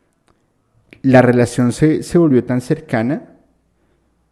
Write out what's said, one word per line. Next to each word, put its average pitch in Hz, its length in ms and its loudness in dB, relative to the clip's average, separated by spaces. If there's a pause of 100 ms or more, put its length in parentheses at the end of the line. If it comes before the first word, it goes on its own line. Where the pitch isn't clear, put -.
(1040)
La 127 200 4
relación 120 480 0
se, 151 320 -2
se - 160 -2
volvió 143 240 2
tan 127 180 -4
cercana 131 760 -6 (960)